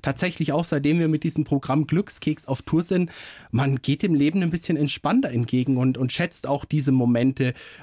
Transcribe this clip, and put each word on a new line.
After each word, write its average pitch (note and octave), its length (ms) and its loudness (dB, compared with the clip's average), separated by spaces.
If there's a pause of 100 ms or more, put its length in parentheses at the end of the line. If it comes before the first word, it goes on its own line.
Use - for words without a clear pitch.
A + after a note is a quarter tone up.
tatsächlich D#3 480 -2
auch, D#3 120 0
seitdem D3+ 360 2
wir D#3+ 80 2
mit D#3 160 0
diesem D#3 200 -2
Programm C#3 440 0
Glückskeks - 600 -2
auf C3 140 -4
Tour E3 220 0
sind, F3+ 260 0 (400)
man C3+ 320 0
geht C#3 220 -2
im F3+ 100 2
Leben D#3 300 2
ein E3+ 80 0
bisschen E3 260 -2
entspannter D3 540 0
entgegen B2 460 0
und, B2+ 200 2
und B2+ 160 -2
schätzt - 320 -4
auch C#3 200 -2
diese C#3 260 0
Momente, B2+ 640 2 (280)